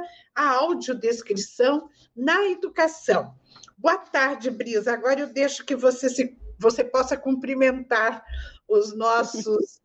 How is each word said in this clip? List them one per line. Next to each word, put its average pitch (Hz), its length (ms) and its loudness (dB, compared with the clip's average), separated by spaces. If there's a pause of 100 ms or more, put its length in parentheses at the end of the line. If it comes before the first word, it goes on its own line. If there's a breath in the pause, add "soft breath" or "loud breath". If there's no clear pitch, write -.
(340 loud breath)
a 285 160 2
audiodescrição 254 1400 0 (260 soft breath)
na 320 360 2
educação. 320 840 0 (420 loud breath)
Boa 330 220 2
tarde, 269 500 -2
Brisa. 226 440 -2
Agora 240 260 0
eu 285 140 -6
deixo 277 320 -2
que 285 100 -2
você 247 340 2
se, 247 300 -2 (180)
você 233 280 4
possa 262 320 -2
cumprimentar 254 1080 0 (440 loud breath)
os 208 280 2
nossos 226 880 0